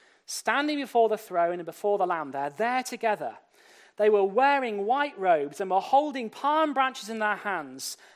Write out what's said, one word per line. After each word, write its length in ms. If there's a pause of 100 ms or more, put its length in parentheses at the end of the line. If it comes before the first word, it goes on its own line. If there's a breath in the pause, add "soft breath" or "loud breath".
(260 soft breath)
standing 540
before 280
the 80
throne 440
and 40
before 320
the 100
Lamb." 260
They're 180
there 320
together. 560 (580 loud breath)
"They 140
were 140
wearing 600
white 320
robes 440
and 100
were 100
holding 480
palm 460
branches 340
in 120
their 160
hands, 600 (200 loud breath)